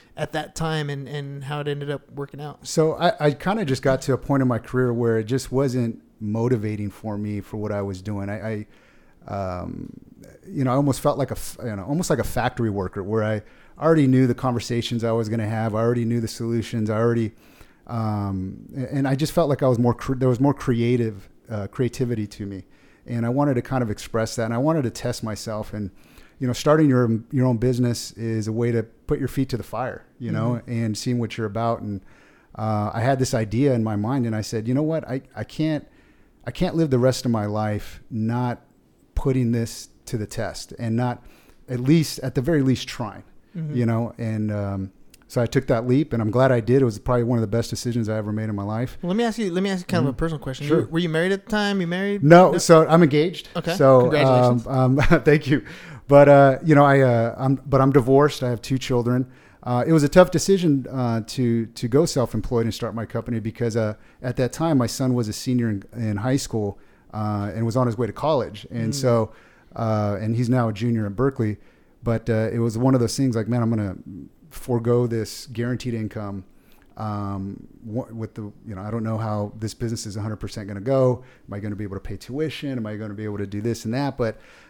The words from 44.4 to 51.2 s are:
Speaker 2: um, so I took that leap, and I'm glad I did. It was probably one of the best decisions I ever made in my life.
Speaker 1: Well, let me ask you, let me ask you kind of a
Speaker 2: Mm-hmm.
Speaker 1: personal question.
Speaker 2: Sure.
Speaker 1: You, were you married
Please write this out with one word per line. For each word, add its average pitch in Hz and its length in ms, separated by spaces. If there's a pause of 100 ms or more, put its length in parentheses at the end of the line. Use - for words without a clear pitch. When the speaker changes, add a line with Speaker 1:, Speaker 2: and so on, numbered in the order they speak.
Speaker 2:
um, 98 400 (360)
so - 140
I 113 60
took 135 200
that 120 200
leap, 135 260
and 113 80
I'm 107 80
glad 127 220
I 123 80
did. 120 240
It - 20
was 104 140
probably 123 240
one 117 160
of - 20
the 110 60
best 117 240
decisions 117 360
I 107 100
ever 107 140
made 107 180
in 104 60
my 101 80
life. 110 380
Speaker 1:
Well, 175 80
let 190 80
me 233 60
ask 233 160
you, 196 120
let 185 120
me 202 80
ask 185 100
you 175 60
kind 175 160
of 135 60
a - 20
Speaker 2:
Mm-hmm. - 60
Speaker 1:
personal 160 220
question. 135 280
Speaker 2:
Sure. 151 140
Speaker 1:
You, - 60
were 165 120
you 175 100
married 165 220